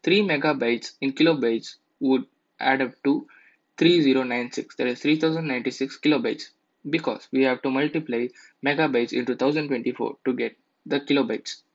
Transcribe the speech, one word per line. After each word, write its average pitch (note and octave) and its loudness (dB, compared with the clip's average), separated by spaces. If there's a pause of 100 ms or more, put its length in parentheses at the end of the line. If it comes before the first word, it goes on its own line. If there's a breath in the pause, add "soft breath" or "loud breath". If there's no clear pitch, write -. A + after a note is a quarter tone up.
Three F#3 4
megabytes C#3 0
in C3+ -2
kilobytes C3 0 (240)
would C3 2 (340)
add C3+ 0
up A#2+ -4 (100)
to C#3 0 (480 soft breath)
three E3+ 6
zero C3 4
nine B2 -4
six, - -10
that B2+ -2
is B2 -4
three D3+ 2
thousand D#3+ 0
ninety-six C3 -6
kilobytes, C3 0 (400)
because D3+ -4
we C3+ 2
have B2+ 0
to C3+ -2
multiply C3+ -2 (400 soft breath)
megabytes C#3 0
into B2 -2
thousand D3 0
twenty-four A#2+ -4
to C3 0
get A#2 -4 (300)
the C#3 -2
kilobytes. C3+ -2 (120)